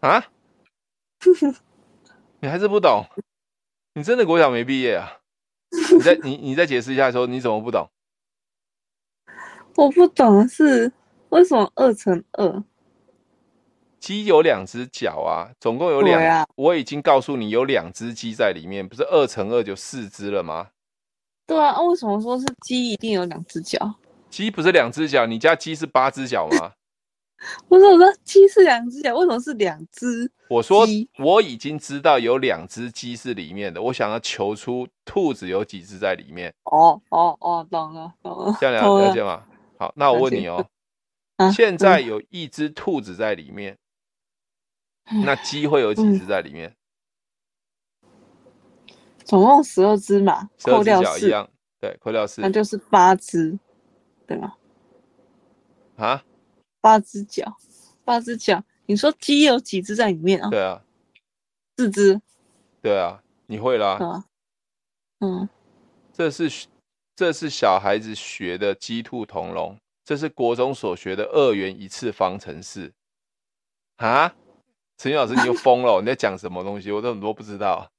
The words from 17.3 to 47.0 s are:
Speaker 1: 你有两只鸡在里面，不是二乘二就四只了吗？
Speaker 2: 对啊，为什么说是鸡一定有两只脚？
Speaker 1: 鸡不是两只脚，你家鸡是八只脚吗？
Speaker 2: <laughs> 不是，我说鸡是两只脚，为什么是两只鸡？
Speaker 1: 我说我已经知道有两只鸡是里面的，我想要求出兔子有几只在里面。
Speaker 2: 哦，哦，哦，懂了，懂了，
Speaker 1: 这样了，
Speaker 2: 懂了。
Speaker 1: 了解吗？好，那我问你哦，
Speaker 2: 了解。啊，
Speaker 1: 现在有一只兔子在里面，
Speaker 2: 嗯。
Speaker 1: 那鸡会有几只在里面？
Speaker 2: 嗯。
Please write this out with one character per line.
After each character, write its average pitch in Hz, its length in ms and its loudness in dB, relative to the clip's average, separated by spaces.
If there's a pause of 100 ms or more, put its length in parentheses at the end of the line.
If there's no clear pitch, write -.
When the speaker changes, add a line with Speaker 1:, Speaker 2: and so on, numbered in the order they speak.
Speaker 1:
你 110 140 -6
有 117 140 0
两 101 280 -4
只 117 220 -12
鸡 113 180 -12
在 107 200 0
里 85 160 -12
面， 95 200 -10
不 101 60 -20
是 123 80 -6
二 147 240 2
乘 107 240 -6
二 120 140 0
就 98 100 -8
四 110 340 -14
只 101 220 -12
了 98 140 -4
吗？ 82 260 -10 (760)
Speaker 2:
对 320 140 -2
啊， 294 240 2
为 349 140 0
什 254 100 -8
么 208 160 -2
说 240 160 -6
是 262 80 -6 (140)
鸡 247 300 -6
一 208 60 -6
定 220 140 -8
有 185 140 -2
两 165 220 -12
只 - 140 -12
脚？ - 360 -8 (340)
Speaker 1:
鸡 208 180 -8
不 196 140 -8
是 170 80 4
两 127 220 2
只 156 160 -4
脚， 131 180 2
你 113 140 -6
家 160 160 2
鸡 160 180 -10
是 151 100 -10
八 131 240 0
只 135 200 -8
脚 98 200 -4
吗？ 82 260 -2 (640)
Speaker 2:
<laughs> - 300 -18
不 359 100 8
是， 381 60 12
我 392 120 10
说 370 160 10 (120)
鸡 392 240 8
是 392 160 6
两 240 260 2
只 262 100 -16
脚， 254 140 -4
为 294 60 0
什 359 80 4
么 240 100 0
是 262 160 -8
两 180 240 -2 (140)
只 240 340 -6
鸡？ - 60 -10 (160)
Speaker 1:
我 117 120 2
说 202 240 6 (340)
我 170 220 2
已 151 160 -2
经 147 220 -10
知 143 220 -12
道 147 180 4
有 120 200 0
两 92 280 -4
只 117 240 -14
鸡 120 240 -14
是 123 180 -10
里 87 200 -12
面 98 200 -10
的， 85 80 -12
我 123 120 -4
想 110 180 -4
要 113 80 -6
求 107 380 -6
出 123 320 -10 (160)
兔 170 280 -2
子 101 140 -12
有 92 180 -4
几 98 180 -18
只 95 160 -20
在 95 180 -4
里 76 160 -20
面。 87 200 -14 (120)
Speaker 2:
哦， 156 360 2 (100)
哦， 165 300 0
哦， 170 300 -6
懂 160 240 -8
了， 165 180 -18 (100)
懂 180 220 -14
了， 214 160 -4
Speaker 1:
这 - 60 0
样 127 80 0
了， 110 80 0
Speaker 2:
懂 202 160 4
了。 196 80 4
Speaker 1:
了 190 80 2
解 113 80 -4
吗？ 98 240 -8 (320)
好， - 160 -8
那 139 160 2
我 120 120 2
问 131 120 0
你 95 140 -6
哦， 87 80 -8
Speaker 2:
了 92 60 -6
解。 95 60 -10 (680)
啊， 190 160 2
Speaker 1:
现 202 260 2
在 180 220 6
有 110 280 -6
一 165 200 -14
只 151 200 -8
兔 151 320 -6
子 95 140 -14
在 107 200 -4
里 76 180 -18
面， 98 260 -16 (1300)
Speaker 2:
嗯。 214 120 0
Speaker 1:
那 139 120 0
鸡 147 320 -6
会 147 120 4
有 107 140 0
几 220 80 -2 (160)
只 92 80 -8
在 95 140 -2
里 78 120 -12
面？ 82 180 -16
Speaker 2:
嗯。 - 40 -20 (2500)